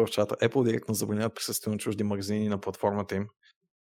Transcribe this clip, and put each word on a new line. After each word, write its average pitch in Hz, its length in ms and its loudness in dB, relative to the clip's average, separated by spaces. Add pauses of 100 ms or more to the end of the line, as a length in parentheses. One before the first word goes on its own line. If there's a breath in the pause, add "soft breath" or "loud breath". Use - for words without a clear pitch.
в 104 40 0
чата. 104 260 0
Apple 120 300 2
директно 117 280 0
забранява 104 400 0
присъствие - 400 -4
на 107 60 -2
чужди 104 240 -2
магазини 104 440 0
на 101 140 0
платформата 101 540 -2
им. 101 120 -4 (680 soft breath)